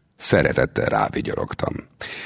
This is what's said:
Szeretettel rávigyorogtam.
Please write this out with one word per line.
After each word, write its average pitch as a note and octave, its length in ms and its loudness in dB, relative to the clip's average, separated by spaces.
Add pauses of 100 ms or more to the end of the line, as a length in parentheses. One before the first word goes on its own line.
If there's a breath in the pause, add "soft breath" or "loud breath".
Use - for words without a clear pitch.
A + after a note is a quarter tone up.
(160)
Szeretettel - 720 2
rávigyorogtam. - 880 -2 (520 loud breath)